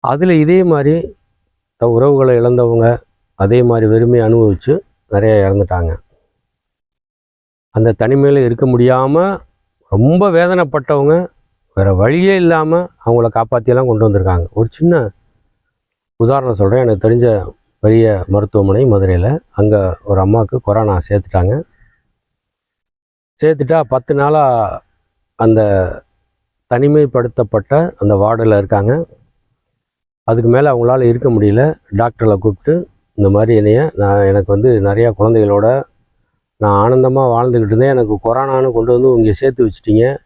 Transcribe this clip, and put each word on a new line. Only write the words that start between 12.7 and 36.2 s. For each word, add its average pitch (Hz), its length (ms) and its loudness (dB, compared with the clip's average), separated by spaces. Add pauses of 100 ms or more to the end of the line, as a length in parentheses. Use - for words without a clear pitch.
அவங்கள 117 320 0
காப்பாத்தியெல்லாம் 120 600 -2
கொண்டு 110 160 0
வந்திருக்காங்க. 92 460 0
ஒரு 113 200 -2
சின்ன 170 220 0 (1300)
உதாரணம் 123 400 -2
சொல்றேன். 113 240 0
எனக்கு 107 200 -2
தெரிஞ்ச 117 220 2 (560)
பெரிய 113 240 2 (220)
மருத்துவமனை 101 580 0
மதுரையில, 95 420 0 (220)
அங்க 104 260 0 (280)
ஒரு 98 160 -2
அம்மாவுக்கு 107 400 -2
கொரோனா 104 380 -2
சேர்த்துட்டாங்க. 98 560 -2 (1900)
சேர்த்துட்டா 151 420 0
பத்து 127 320 -4
நாளா 147 280 0 (960)
அந்த 113 220 2 (1120)
தனிமைப்படுத்தப்பட்ட 123 1000 -2 (260)
அந்த 104 160 0
வார்டுல 110 440 0
இருக்காங்க. 101 340 -2 (1400)
அதுக்கு 117 220 0
மேல 135 220 2
அவங்களால 123 300 0
இருக்க 120 280 0
முடியல. 104 320 2 (300)
டாக்டர்ல 113 460 0
கூப்பிட்டு, 107 360 -2 (440)
இந்த 101 120 2
மாதிரி 110 260 2
என்னைய, 107 240 2 (140)
நான், 101 300 0
எனக்கு 98 280 0
வந்து 110 180 2 (100)
நிறையா 101 320 0
குழந்தைகளோட 107 560 0 (920)